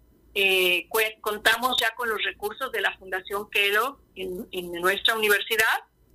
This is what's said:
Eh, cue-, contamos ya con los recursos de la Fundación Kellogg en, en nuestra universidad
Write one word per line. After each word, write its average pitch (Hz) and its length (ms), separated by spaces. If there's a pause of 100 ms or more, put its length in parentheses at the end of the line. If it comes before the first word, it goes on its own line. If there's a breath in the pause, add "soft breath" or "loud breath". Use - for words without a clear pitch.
(340)
Eh, 185 560
cue-, 220 300
contamos 226 600
ya 226 140
con 240 160
los 208 120
recursos 208 500
de 208 100
la 190 160
Fundación 196 520
Kellogg 208 480 (160)
en, 190 380
en 175 200
nuestra 190 440
universidad 220 680 (300)